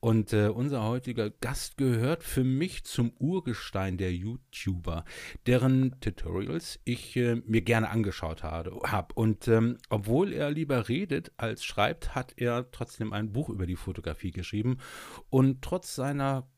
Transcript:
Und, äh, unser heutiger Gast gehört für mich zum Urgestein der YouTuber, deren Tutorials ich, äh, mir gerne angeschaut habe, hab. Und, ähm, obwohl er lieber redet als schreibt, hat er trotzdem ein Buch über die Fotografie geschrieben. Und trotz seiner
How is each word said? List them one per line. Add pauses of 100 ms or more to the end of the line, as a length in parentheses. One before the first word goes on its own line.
Und,
äh,
unser
heutiger
Gast
gehört
für
mich
zum
Urgestein
der
YouTuber, (400)
deren
Tutorials
ich,
äh, (100)
mir
gerne
angeschaut
habe, (100)
hab.
Und,
ähm, (140)
obwohl
er
lieber
redet
als
schreibt,
hat
er
trotzdem
ein
Buch
über
die
Fotografie
geschrieben. (500)
Und
trotz
seiner